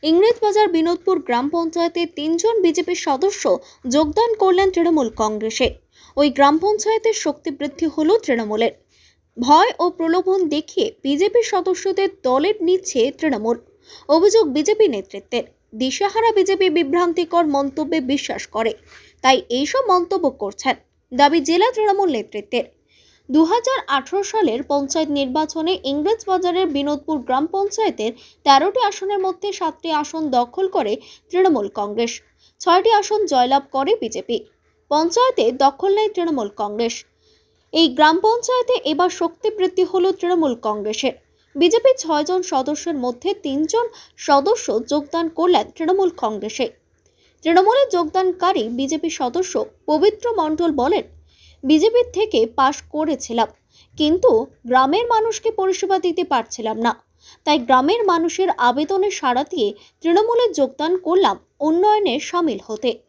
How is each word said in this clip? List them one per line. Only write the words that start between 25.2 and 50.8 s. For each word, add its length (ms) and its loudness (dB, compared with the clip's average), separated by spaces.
ইংরেজবাজারের 840 -2
বিনোদপুর 520 -4
গ্রাম 280 -2
পঞ্চায়েতের 680 -4
তেরোটি 680 0
আসনের 360 -4
মধ্যে 340 -4
সাতটি 400 -6
আসন 380 -4
দখল 380 0
করে 280 -2
তৃণমূল 440 2
কংগ্রেস, 460 -4
ছয়টি 320 4
আসন 340 0
জয়লাভ 360 2
করে 280 0
বিজেপি। 440 -6
পঞ্চায়েতে 640 2
দখল 420 0
নেয় 140 0
তৃণমূল 480 -4
কংগ্রেস। 480 -6
এই 160 2
গ্রাম 340 2
পঞ্চায়েতে 680 0
এবার 220 0
শক্তি 400 -4
বৃদ্ধি 340 0
হলো 280 0
তৃণমূল 500 0
কংগ্রেসের। 500 -4
বিজেপি 420 4
ছয়জন 440 -2
সদস্যের 520 -4
মধ্যে 400 -6
তিনজন 540 -4
সদস্য 720 0
যোগদান 420 -4
করলেন 380 0
তৃণমূল 400 0
কংগ্রেসে। 520 -6
তৃণমূলে 500 4
যোগদানকারী 760 -2
বিজেপি 420 -4
সদস্য 540 -4
পবিত্র 460 0
মণ্ডল 400 -2
বলেন, 300 0